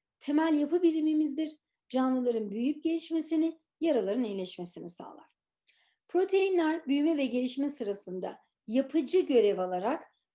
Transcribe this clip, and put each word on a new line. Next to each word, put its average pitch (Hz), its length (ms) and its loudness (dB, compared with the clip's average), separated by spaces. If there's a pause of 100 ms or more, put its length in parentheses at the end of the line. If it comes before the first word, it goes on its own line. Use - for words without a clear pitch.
(200)
Temel 302 400 2
yapı 302 220 0
birimimizdir. 311 760 2 (320)
Canlıların 247 600 0
büyüyüp 262 320 -2
gelişmesini, 320 760 -2 (200)
yaraların 247 440 0
iyileşmesini 180 680 -8
sağlar. - 360 -18 (840)
Proteinler 370 800 0
büyüme 294 300 2
ve 277 80 0
gelişme 254 440 -2
sırasında 196 720 -8 (280)
yapıcı 269 520 0
görev 214 380 4
alarak 185 460 -2 (320)